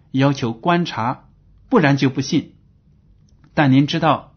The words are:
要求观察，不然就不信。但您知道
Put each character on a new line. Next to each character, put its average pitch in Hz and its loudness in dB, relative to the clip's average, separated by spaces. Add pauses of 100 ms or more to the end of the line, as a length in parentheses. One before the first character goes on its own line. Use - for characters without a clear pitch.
(100)
要 139 2
求 120 -4
观 175 -2
察， 117 -8 (400)
不 254 2
然 139 2
就 139 2
不 135 -4
信。 - -6 (960)
但 143 0
您 139 4
知 160 -4
道 147 -2